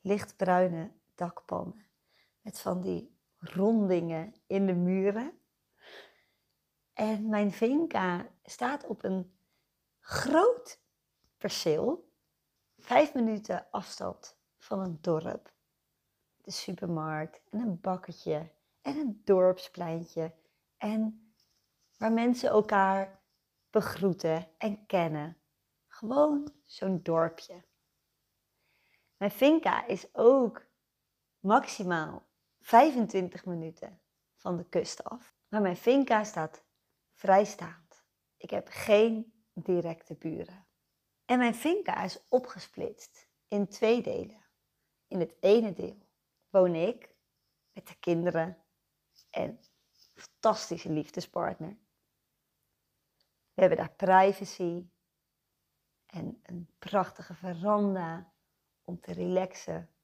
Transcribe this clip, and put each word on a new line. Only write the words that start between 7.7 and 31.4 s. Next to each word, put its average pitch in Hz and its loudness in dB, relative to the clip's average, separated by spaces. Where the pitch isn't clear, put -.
staat 269 -6
op - -10
een 190 -6
groot - 0
perceel, 175 -2
vijf 294 4
minuten 220 -2
afstand - -10
van 202 -6
een 180 -8
dorp. - -4
De - -20
supermarkt 160 -6
en 208 -6
een 214 -4
bakketje 170 -6
en 277 -8
een 277 -4
dorpspleintje. 170 0
En 220 -4
waar 220 0
mensen 240 2
elkaar 196 2
begroeten 175 0
en 208 -6
kennen. 165 -2
Gewoon 285 0
zo'n 190 -4
dorpje. 165 -2
Mijn 202 -2
finca 285 4
is - -6
ook 247 4
maximaal 180 -2